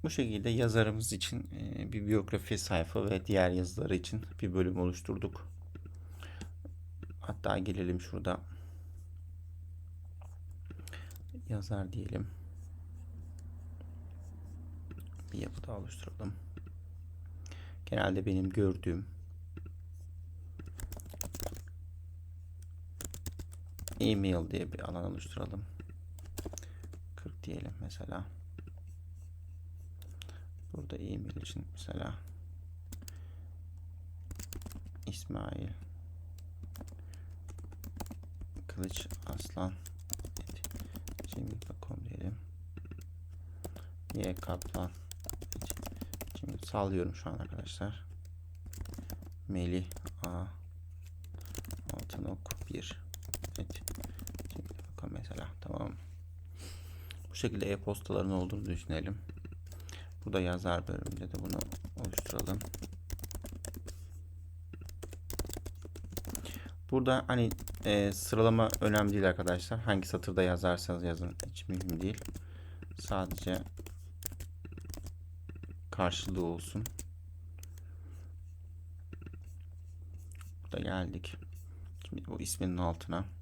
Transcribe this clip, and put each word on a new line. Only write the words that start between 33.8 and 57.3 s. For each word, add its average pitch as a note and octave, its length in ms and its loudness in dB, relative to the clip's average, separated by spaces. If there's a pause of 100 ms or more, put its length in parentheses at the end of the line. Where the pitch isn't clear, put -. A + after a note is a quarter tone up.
İsmail - 600 -2 (3000)
Kılıç - 400 -2 (180)
Aslan - 480 -2 (1600)
gmail A#2 160 0
nokta - 240 -4 (120)
com - 180 -4
diyelim. - 300 -2 (1800)
Y G2 220 2
Kaplan. F2 560 -2 (1500)
Şimdi - 260 -4
sallıyorum F#2+ 500 4
şu - 140 -4
an - 80 -2
arkadaşlar. - 680 -4 (1400)
Melih F2+ 420 2 (380)
A F2+ 180 0 (1500)
altı - 300 -2
nokta - 340 0 (120)
bir - 320 -4 (540)
gmail - 140 -2 (840)
nokta - 460 -6
com - 120 -4
mesela. - 340 -4 (140)
Tamam. - 300 -2 (1400)